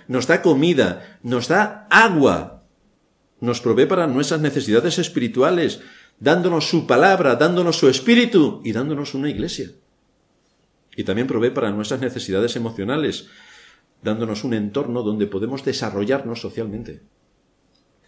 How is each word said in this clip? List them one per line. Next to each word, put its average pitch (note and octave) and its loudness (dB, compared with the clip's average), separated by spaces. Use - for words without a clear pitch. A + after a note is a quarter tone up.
nos B2 -2
da E3+ 4
comida, C#3 2
nos A#2+ -4
da G#3 0
agua. D3 2
Nos A#2+ -2
provee A#2+ 4
para F3+ 0
nuestras D3 -2
necesidades D3 0
espirituales, C3+ 0
dándonos E3 2
su D#3 0
palabra, D3+ 4
dándonos E3+ 2
su C#3+ 6
espíritu F#3+ 4
y A2+ -4
dándonos C#3 -6
una C#3 -4
iglesia. A2 -8
Y A2+ -8
también A2 -2
provee A#2+ 0
para A#2+ -4
nuestras G#2+ -6
necesidades A#2 -2
emocionales, A#2 -4
dándonos A2 -4
un B2 -2
entorno A#2+ -4
donde G#2 -2
podemos A2+ -6
desarrollarnos A#2 -4
socialmente. A2+ -10